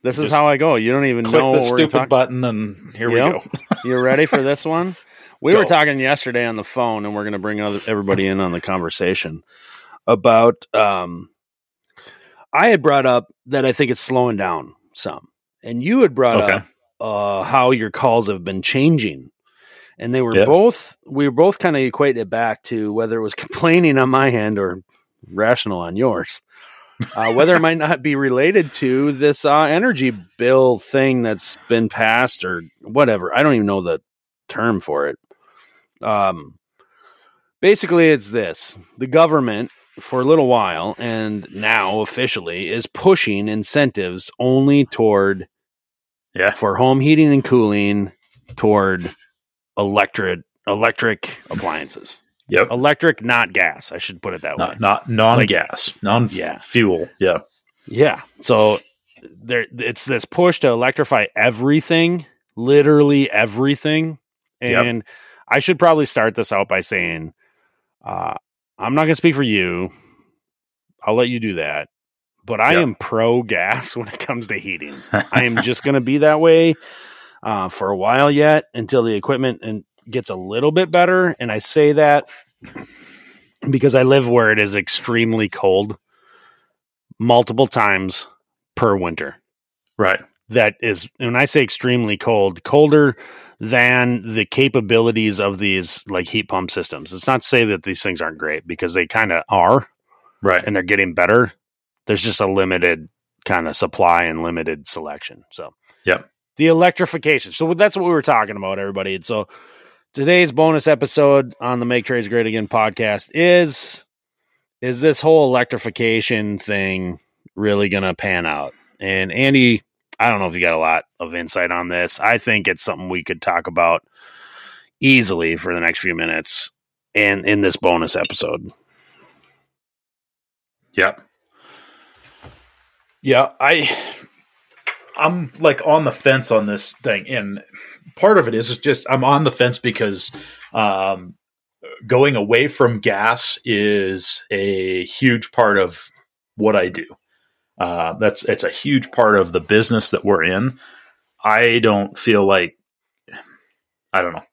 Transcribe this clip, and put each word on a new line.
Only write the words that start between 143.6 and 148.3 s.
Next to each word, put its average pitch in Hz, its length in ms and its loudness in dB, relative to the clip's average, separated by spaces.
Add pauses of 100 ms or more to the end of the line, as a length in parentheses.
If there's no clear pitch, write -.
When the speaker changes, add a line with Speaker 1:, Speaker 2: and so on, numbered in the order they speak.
Speaker 2:
is 101 880 -2
a 95 540 -4
huge 120 460 -2
part 107 260 2
of 90 320 -4 (460)
what 107 200 0
I 92 140 2
do. 87 160 -12 (720)
Uh, 87 360 -4
that's, 107 320 -2